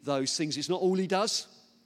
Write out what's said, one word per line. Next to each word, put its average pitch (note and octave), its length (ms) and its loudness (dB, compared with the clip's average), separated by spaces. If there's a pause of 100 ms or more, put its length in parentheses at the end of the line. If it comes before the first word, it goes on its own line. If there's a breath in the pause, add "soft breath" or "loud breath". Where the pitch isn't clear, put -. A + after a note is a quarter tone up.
those C3+ 340 0
things. D3+ 180 -2
It's C#3+ 140 -4
not F3+ 100 0
all F#3 140 4
he F#3+ 140 0
does G3 400 0 (380)